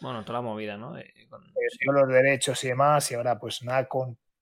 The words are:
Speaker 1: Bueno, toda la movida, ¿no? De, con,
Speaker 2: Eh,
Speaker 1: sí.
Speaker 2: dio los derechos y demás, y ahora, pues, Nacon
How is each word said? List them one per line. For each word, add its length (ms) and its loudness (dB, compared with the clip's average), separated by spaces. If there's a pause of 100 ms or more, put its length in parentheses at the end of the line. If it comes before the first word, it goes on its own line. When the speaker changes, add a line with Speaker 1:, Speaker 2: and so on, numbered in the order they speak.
Speaker 1:
Bueno, 240 -8
toda 140 -6
la 40 -4
movida, 340 -6
¿no? 180 -12
De, 180 -16 (160)
con, 140 -20
Speaker 2:
Eh, 280 -4
Speaker 1:
sí. 100 -18
Speaker 2:
dio 120 0
los 160 6
derechos 540 4
y 60 -2
demás, 420 4
y 40 -8
ahora, 240 0
pues, 260 -8
Nacon 520 -2 (260)